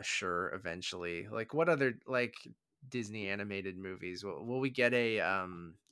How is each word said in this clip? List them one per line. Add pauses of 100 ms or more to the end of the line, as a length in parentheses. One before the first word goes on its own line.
sure,
eventually.
Like,
what
other,
like, (520)
Disney
animated
movies?
Will,
will
we
get
a,
um, (180)